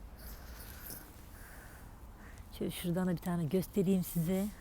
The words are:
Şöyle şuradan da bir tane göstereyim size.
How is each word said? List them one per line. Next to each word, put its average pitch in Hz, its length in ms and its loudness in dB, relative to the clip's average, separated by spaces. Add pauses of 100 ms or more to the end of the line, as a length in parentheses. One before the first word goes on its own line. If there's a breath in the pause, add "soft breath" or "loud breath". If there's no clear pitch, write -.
(2500 loud breath)
Şöyle 202 120 2
şuradan 180 380 2
da 185 40 6
bir 165 40 4
tane 170 280 2
göstereyim 185 600 6
size. 185 420 4 (140)